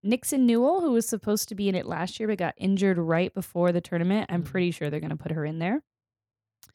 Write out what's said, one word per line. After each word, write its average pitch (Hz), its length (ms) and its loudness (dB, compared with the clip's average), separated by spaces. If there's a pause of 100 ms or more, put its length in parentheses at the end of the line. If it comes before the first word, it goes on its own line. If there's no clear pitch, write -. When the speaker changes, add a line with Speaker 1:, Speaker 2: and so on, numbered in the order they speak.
Speaker 1:
Nixon 254 420 2
Newell, 247 360 4
who 320 100 2
was 226 180 2
supposed 214 400 -2
to 214 60 -10
be 202 120 -2
in 190 80 2
it 180 120 -2
last 170 320 -6
year 220 100 -2
but 214 80 -2
got 180 180 -2
injured 190 440 2
right 165 340 0
before 175 380 0
the 175 100 2
tournament, 180 500 0
I'm 170 120 0
Speaker 2:
Mm. - 20 -6
Speaker 1:
pretty 180 260 0
sure 151 200 -4
they're 151 100 -4
gonna 156 160 -6
put 160 140 -8
her 156 120 -2
in 156 160 -4
there. 202 220 0 (920)